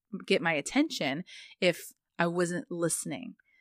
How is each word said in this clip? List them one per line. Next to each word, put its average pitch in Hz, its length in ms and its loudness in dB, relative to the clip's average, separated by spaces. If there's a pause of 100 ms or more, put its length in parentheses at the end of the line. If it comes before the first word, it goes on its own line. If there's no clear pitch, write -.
(260)
get - 160 4
my 165 120 2
attention 165 680 0 (380)
if - 300 2 (260)
I 175 100 2
wasn't 175 440 0
listening. 170 640 -2 (260)